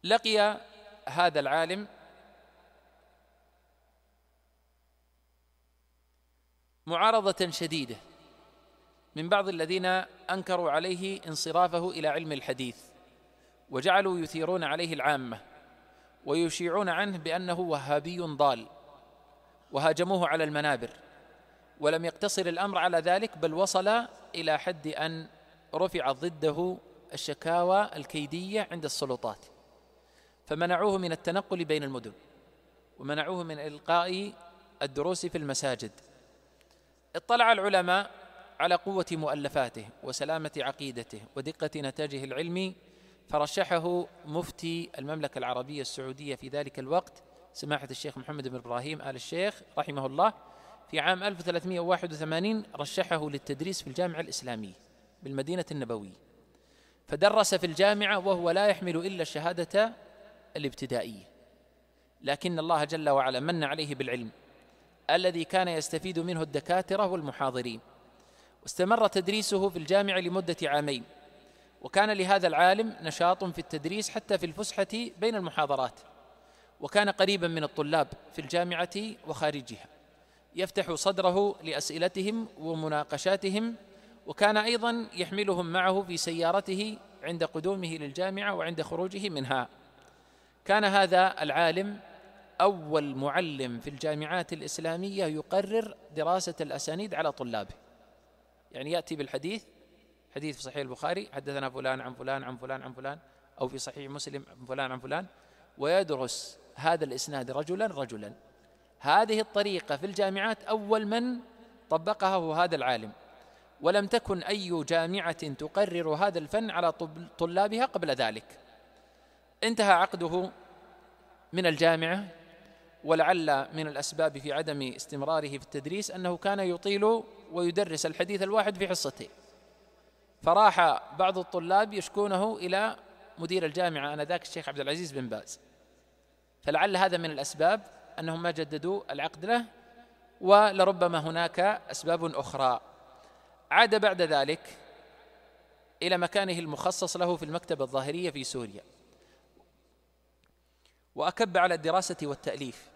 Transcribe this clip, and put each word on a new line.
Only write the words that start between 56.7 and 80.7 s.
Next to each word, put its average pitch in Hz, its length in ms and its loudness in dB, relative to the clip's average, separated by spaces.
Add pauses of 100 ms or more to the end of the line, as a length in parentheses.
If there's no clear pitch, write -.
فدرس 202 460 4
في 180 120 0
الجامعة 202 520 2
وهو 175 320 2
لا 196 160 4
يحمل 180 300 2
إلا 175 260 -4
الشهادة 175 680 0 (640)
الابتدائية، 120 680 -6 (1000)
لكن 165 360 -2
الله 156 260 2
جل 151 240 -2
وعلا 131 320 4
من 160 240 0
عليه 147 300 -4
بالعلم 123 360 -4 (800)
الذي 170 340 2
كان 185 240 2
يستفيد 165 500 -4
منه 165 240 -4
الدكاترة 185 640 0
والمحاضرين. 127 760 -4 (800)
واستمر 214 440 4
تدريسه 196 640 2
في 180 100 -4
الجامعة 190 400 2
لمدة 175 440 -2
عامين، 143 420 0 (800)
وكان 208 280 2
لهذا 190 360 4
العالم 185 560 4
نشاط 175 420 2
في 175 140 -6
التدريس 165 520 -6
حتى 208 280 -2
في 180 80 -2
الفسحة 190 400 -4 (320)
بين 220 160 0
المحاضرات، 143 640 -2 (800)
وكان 208 300 2
قريباً 185 380 2
من 165 160 -2
الطلاب 147 440 0 (240)
في - 60 -10
الجامعة 175 520 -2 (360)
وخارجها، 147 600 -4 (680)
يفتح 170 400 -2